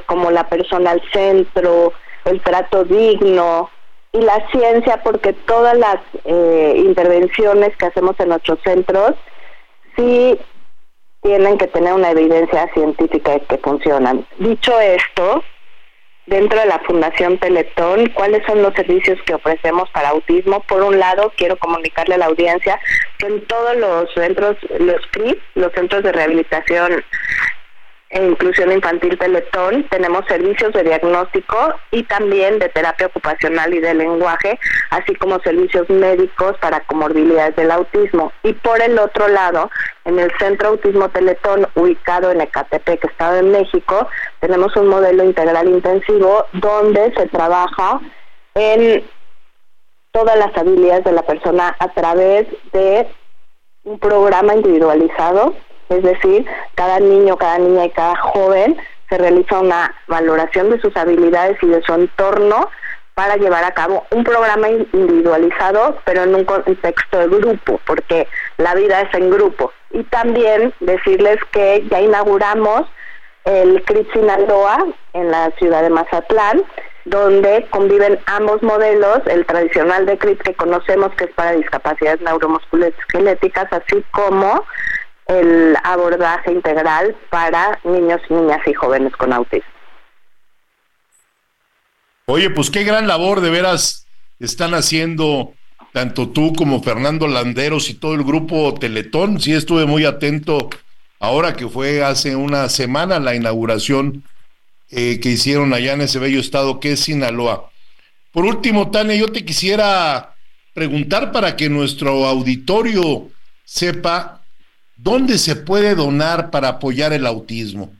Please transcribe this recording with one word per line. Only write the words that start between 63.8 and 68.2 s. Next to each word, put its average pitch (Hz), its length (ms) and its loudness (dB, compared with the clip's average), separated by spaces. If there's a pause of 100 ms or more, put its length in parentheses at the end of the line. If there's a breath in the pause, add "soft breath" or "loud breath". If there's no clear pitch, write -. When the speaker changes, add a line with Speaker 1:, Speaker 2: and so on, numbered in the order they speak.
Speaker 1:
un 233 140 0
programa 220 460 2
in-, 226 240 0
individualizado, 175 1120 2
pero 180 160 2
en 185 120 2
un 190 120 2
contexto 190 720 -2
de 170 100 2
grupo, 208 560 0
porque 160 420 -2 (300 loud breath)